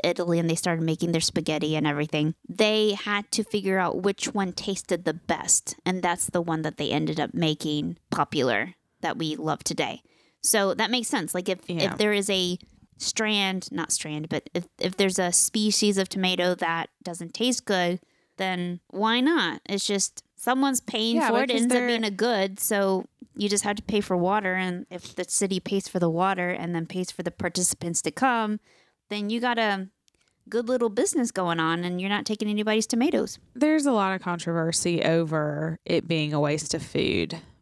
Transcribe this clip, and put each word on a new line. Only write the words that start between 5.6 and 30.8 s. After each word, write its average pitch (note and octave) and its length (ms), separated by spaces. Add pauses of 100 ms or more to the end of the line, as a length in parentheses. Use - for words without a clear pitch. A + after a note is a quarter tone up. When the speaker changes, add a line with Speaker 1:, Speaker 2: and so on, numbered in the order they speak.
Speaker 1:
And F#3 160
that's F3 260
the F3 140
one D#3+ 220
that D#3 140
they D3 140
ended D#3 280
up - 140
making D#3 640 (140)
popular C3+ 640 (280)
that D#3+ 160
we D#3 180
love D#3 280
today. D#3 380 (400)
So G3 320
that G#3+ 180
makes A#3+ 160
sense. G3+ 260
Like F#3 140
if, F#3 200
Speaker 2:
Yeah. F3 260
Speaker 1:
if - 40
there G#3 160
is G3+ 160
a F3+ 280 (400)
strand, G3+ 760
not F3 200
strand, D3+ 360
but - 260
if, E3+ 120 (140)
if F#3 180
there's F#3+ 220
a F3 120
species G#3 640
of F#3+ 120
tomato F3+ 460
that E3 340 (140)
doesn't E3+ 300
taste A#3+ 320
good, F3+ 340 (380)
then F3+ 520
why A3 320
not? C4 480
It's G3+ 160
just - 380 (120)
someone's C4 460
paying A3+ 360
Speaker 2:
Yeah, A3+ 120
Speaker 1:
for A3+ 100
it. C4 40
It C4+ 40
Speaker 2:
because A#3 160
Speaker 1:
ends B3 100
up B3 60
Speaker 2:
they're B3 80
Speaker 1:
being A#3 160
a G#3 80
good. G3 480
So G3 460 (300)
you G3+ 140
just G3+ 160
have G#3 100
to - 80
pay G#3 180
for F#3+ 160
water. F#3 380
And F#3 340
if - 260
the F3+ 120
city F#3+ 320
pays G3 280
for F#3 120
the E3+ 100
water F3+ 400
and F3 240
then E3 140
pays F3+ 240
for - 120
the E3+ 80
participants F3 720
to D#3 80
come, A3+ 480 (500)
then G#3 200
you A3+ 100
got A#3+ 200
a G3 300 (600)
good A3+ 200
little A#3 200